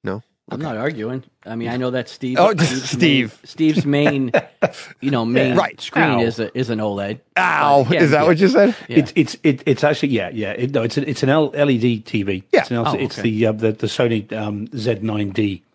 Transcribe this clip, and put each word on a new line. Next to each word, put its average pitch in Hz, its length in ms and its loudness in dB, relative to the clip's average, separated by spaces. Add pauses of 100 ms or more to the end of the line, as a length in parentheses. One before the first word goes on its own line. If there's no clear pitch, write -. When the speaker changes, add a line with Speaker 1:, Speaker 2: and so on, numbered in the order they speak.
Speaker 1:
No? 98 200 -8 (280)
Speaker 2:
I'm - 100 -8
Speaker 1:
Okay. - 20 -6
Speaker 2:
not 131 140 -6
arguing. 123 480 -6 (220)
I 113 100 -10
mean, 117 120 -6
I 123 80 -4
know 127 140 -2
that's 123 200 -6
Steve. 127 280 -6
Speaker 1:
Oh, 202 180 4
<laughs> - 0 -
Speaker 2:
Steve's 135 340 -2
Speaker 1:
Steve. 135 520 2
Speaker 2:
main, - 40 -20
Steve's 156 400 0
main, 143 460 0 (340)
Speaker 1:
<laughs> - 340 -10
Speaker 2:
you 135 100 -2
know, 120 140 0
main 127 320 2
Speaker 1:
Right. - 240 0
Speaker 2:
screen - 240 0
Speaker 3:
Ow. 120 160 2
Speaker 2:
is 113 200 -2
a, 110 160 -6
is 127 140 -2
an 110 100 -2
oled. 101 400 -4 (160)
Speaker 1:
Ow. 147 480 4
Speaker 2:
But, 120 100 2
yeah, 160 80 4
Speaker 1:
Is 147 80 4
that 147 120 4
Speaker 2:
yeah. 156 40 4
Speaker 1:
what 165 120 4
you 185 100 6
said? 233 260 4 (140)
Speaker 2:
Yeah. 120 100 2
Speaker 3:
It's, 135 160 0
it's, - 280 0
it, 139 240 2
it's 139 180 0
actually, 147 260 0
yeah, 101 200 -2
yeah. 110 220 -6
It, 131 200 -4
no, 131 100 0
it's 120 140 -2
an, 143 100 -2
it's 143 160 -4
an 131 60 2
L-, 151 260 2
L 147 160 2
E 120 80 2
D 117 220 0
T 110 220 -4
V. 95 200 -4 (100)
Speaker 1:
Yeah. - 80 6
Speaker 3:
It's - 100 -6
an 120 80 -2
L-, 117 100 0
Speaker 2:
Oh, 147 60 0
Speaker 3:
it's - 240 -6
Speaker 2:
okay. 113 120 0
Speaker 3:
the, 110 160 0
uh, 107 60 2
the, 110 200 0
the 110 140 -4
Sony, 113 460 -2
um, 107 340 -6 (100)
Z 113 260 -4
nine 104 280 -4
D. 98 320 -2 (120)